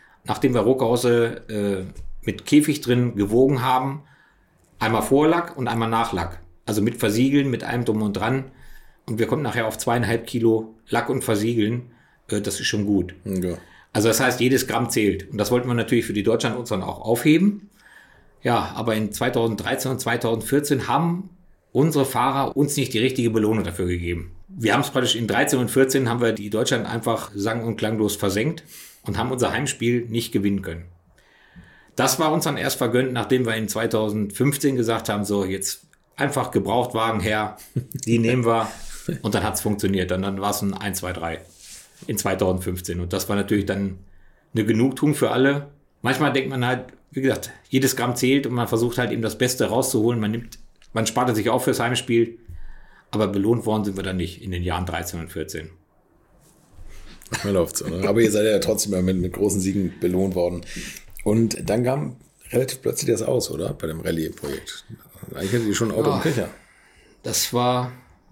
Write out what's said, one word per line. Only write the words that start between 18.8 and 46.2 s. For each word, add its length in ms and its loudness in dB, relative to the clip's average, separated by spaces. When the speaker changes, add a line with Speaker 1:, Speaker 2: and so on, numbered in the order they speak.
Speaker 1:
in 160 -2
zweitausenddreizehn 800 -2
und 80 -4
zweitausendvierzehn 880 0
haben 420 0
unsere 320 4
Fahrer 540 0
uns 180 2
nicht 200 0
die 20 2
richtige 320 2
Belohnung 340 2
dafür 220 -4
gegeben. 460 -4
Wir 260 0
haben's 160 2
praktisch 260 0
in 120 -2
dreizehn 320 2
und 100 0
vierzehn 400 4
haben 120 0
wir 100 4
die 180 -6
Deutschland 380 0
einfach 480 -2
sang- 280 -2
und 120 -4
klanglos 400 0
versenkt 480 0
und 160 -2
haben 120 -2
unser 200 0
Heimspiel 560 0
nicht 240 -4
gewinnen 320 0
können. 220 -10
Das 220 2
war 160 2
uns 120 0
dann 120 0
erst 220 -2
vergönnt, 340 2
nachdem 320 2
wir 80 0
in 140 -2
zweitausendfünfzehn 1080 0
gesagt 320 0
haben, 160 0
so 220 0
jetzt 400 -6
einfach 340 -2
Gebrauchtwagen 680 0
her, 380 -2
die 100 4
nehmen 260 2
wir. 280 2
Und 140 0
dann 80 2
hat's 180 -2
funktioniert. 500 0
Und 120 0
dann 180 -4
war's 220 -2
ein 100 0
eins, 240 -6
zwei, 160 -6
drei 280 -6
in 120 -4
zweitausendfünfzehn. 840 -2
Und 140 -6
das 160 -4
war 80 0
natürlich 280 0
dann 340 -4
eine 120 0
Genugtuung 500 2
für 160 0
alle. 380 2
Manchmal 320 0